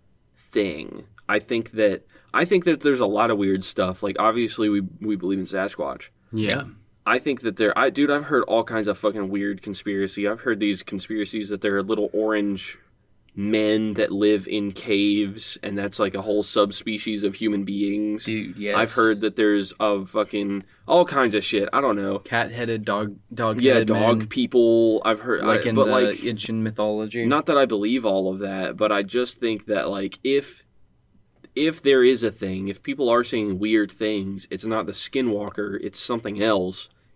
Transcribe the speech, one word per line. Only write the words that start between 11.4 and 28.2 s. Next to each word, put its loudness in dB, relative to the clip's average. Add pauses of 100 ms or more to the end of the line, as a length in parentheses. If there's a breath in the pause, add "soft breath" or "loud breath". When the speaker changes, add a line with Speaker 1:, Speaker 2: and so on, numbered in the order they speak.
Speaker 1:
that -4
there 0
are 0
little 0
orange -2 (580)
men 0
that 0
live 2
in -2
caves, 0
and -6
that's, -6
like, 0
a -4
whole 0
subspecies -2
of 0
human -2
beings. -4
Speaker 3:
Dude, -6
yes. -2
Speaker 1:
I've 2
heard 4
that 0
there's 2
a 0
fucking, -2 (240 soft breath)
all 6
kinds 2
of 2
shit. 0
I 2
don't 0
know. -4
Speaker 2:
Cat-headed, -4
dog, -2 (160)
Speaker 1:
Yeah, -14
Speaker 2:
dog-headed 4
Speaker 1:
dog 4
Speaker 2:
men. -6
Speaker 1:
people. 4
I've 2
heard, -2
Speaker 2:
Like 2
Speaker 1:
I, 2
Speaker 2:
in 0
Speaker 1:
but, 6
Speaker 2:
the 2
Speaker 1:
like, 2
Speaker 2:
ancient -4
mythology. -2
Speaker 1:
not 0
that 4
I 6
believe 0
all 2